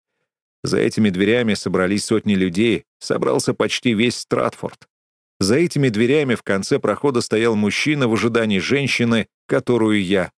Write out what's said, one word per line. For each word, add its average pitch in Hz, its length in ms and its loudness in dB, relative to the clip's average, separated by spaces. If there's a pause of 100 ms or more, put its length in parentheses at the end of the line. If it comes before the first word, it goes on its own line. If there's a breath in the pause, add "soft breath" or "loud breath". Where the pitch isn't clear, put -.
(640)
За - 160 -2
этими 110 320 2
дверями 104 440 0
собрались 95 500 -2
сотни 104 300 0
людей, 92 500 0 (160)
собрался 131 520 0
почти 113 420 -2
весь 113 220 0
Стратфорд. - 680 -6 (540)
За 98 160 2
этими 151 320 0
дверями 120 480 2
в - 60 -10
конце 101 360 -2
прохода 120 420 0
стоял 113 360 0
мужчина 123 520 0
в 110 60 0
ожидании 110 460 0
женщины, 117 640 0 (200)
которую 110 560 2
я 90 360 0